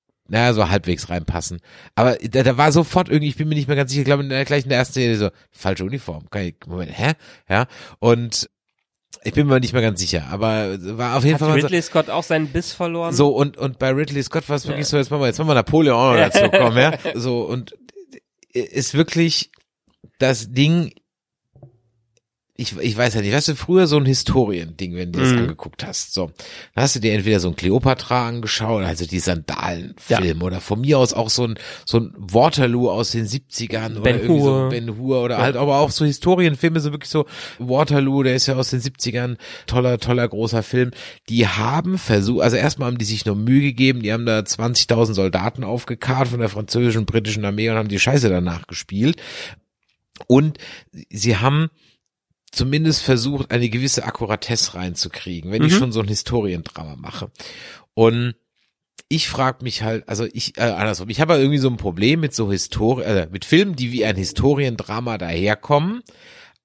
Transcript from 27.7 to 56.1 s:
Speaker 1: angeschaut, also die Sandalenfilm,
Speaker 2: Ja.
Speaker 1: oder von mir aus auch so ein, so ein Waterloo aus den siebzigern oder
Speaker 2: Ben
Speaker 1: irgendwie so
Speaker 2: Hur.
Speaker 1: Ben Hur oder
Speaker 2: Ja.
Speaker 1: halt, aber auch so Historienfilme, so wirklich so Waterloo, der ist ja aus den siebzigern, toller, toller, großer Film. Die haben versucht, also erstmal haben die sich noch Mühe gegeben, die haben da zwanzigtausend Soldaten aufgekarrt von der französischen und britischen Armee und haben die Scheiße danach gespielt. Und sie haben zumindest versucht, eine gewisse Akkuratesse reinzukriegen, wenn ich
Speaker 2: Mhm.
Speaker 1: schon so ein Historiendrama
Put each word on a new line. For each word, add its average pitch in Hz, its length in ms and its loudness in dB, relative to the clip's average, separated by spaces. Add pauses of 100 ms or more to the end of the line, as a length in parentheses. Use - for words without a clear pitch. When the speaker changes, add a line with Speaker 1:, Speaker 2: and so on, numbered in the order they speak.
Speaker 1:
angeschaut, 110 560 -2
also 85 220 -4
die 87 120 -4
Sandalenfilm, 87 1200 -4
Speaker 2:
Ja. 90 40 -4
Speaker 1:
oder 92 160 -6
von 104 220 -4
mir 139 160 4
aus 127 160 2
auch 113 160 -2
so 120 160 0
ein, 113 80 -6 (320)
so 117 140 4
ein - 180 -6
Waterloo 120 720 2
aus 107 220 -2
den 113 140 -2
siebzigern 110 640 -6
oder 107 100 -8
Speaker 2:
Ben 127 180 2
Speaker 1:
irgendwie 143 220 4
so 139 80 4
Speaker 2:
Hur. 131 180 2
Speaker 1:
Ben 117 300 -4
Hur 127 240 0
oder 120 160 -2
Speaker 2:
Ja. 107 40 0
Speaker 1:
halt, 127 140 0
aber 139 220 2
auch 147 120 4
so - 140 0
Historienfilme, 165 760 2
so 147 120 -2
wirklich 143 160 -10
so 151 160 0 (340)
Waterloo, 139 640 2
der 127 100 2
ist 127 120 2
ja 135 100 0
aus 127 120 -2
den 127 120 -2
siebzigern, 123 580 -6 (280)
toller, 123 320 2
toller, 123 300 0
großer 113 340 -2
Film. 123 280 0 (400)
Die 117 180 4
haben 139 480 0
versucht, 107 460 0
also 117 160 2
erstmal 143 300 0
haben 123 100 -4
die 113 80 -2
sich 107 180 -6
noch 101 120 0
Mühe 123 260 4
gegeben, 131 400 2
die 107 100 -2
haben 117 140 -2
da 110 180 2
zwanzigtausend 113 720 0
Soldaten 95 480 -2
aufgekarrt 123 640 -2
von 120 120 -4
der 110 100 0
französischen 110 480 0
und 107 80 0
britischen 107 400 -2
Armee 107 240 -2
und 110 60 0
haben 110 120 -2
die 101 100 -2
Scheiße 127 300 2
danach 87 380 0
gespielt. 104 500 -2 (1120)
Und 151 320 4 (500)
sie 107 300 0
haben 147 320 0 (800)
zumindest 147 520 0
versucht, 131 480 0
eine 120 160 0
gewisse 127 360 -2
Akkuratesse 113 680 -4
reinzukriegen, 90 800 -8
wenn 113 100 0
ich 156 120 4
Speaker 2:
Mhm. 196 40 4
Speaker 1:
schon 127 140 0
so 110 80 0
ein 101 80 -2
Historiendrama 90 880 -4